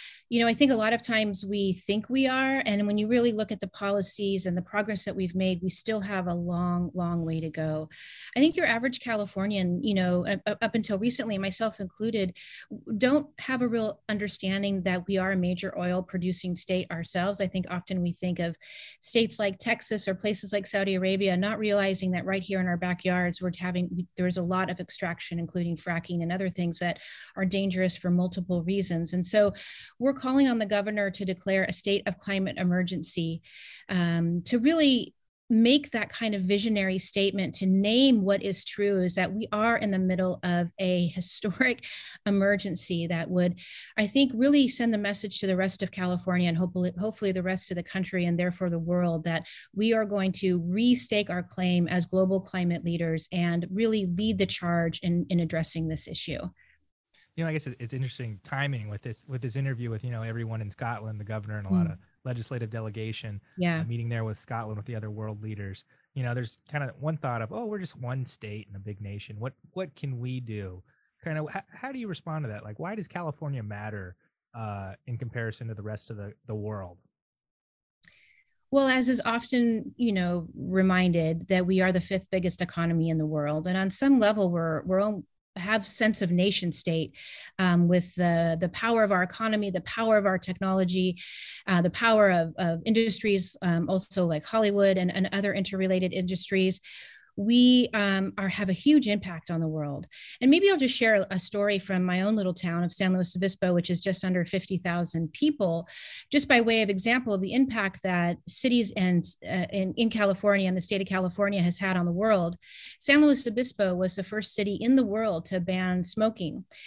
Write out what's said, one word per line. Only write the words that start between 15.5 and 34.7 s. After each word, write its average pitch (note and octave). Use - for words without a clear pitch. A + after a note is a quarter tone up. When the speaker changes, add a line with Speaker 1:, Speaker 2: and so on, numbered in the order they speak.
Speaker 1:
oil F3+
producing F3+
state F#3
ourselves. F3+
I F#3+
think F3+
often F3+
we F3
think F3+
of E3+
states A3+
like G3
Texas A3+
or F#3+
places G3+
like G3+
Saudi G3
Arabia, F#3+
not G#3
realizing G3
that F3+
right F#3+
here F#3+
in F#3
our F3
backyards, F3+
we're F3+
having, F3+
we, F3
there F3+
is F3+
a F#3
lot F#3
of F3+
extraction, E3+
including E3+
fracking E3+
and E3
other F#3+
things F3
that F3
are F#3+
dangerous F#3
for F3+
multiple F3+
reasons. F3
And F3+
so G#3
we're C#4
calling C4+
on A#3+
the G#3+
governor G3+
to G3
declare F#3+
a -
state G3+
of F#3
climate G3
emergency, F3
um, E3+
to B3
really C#4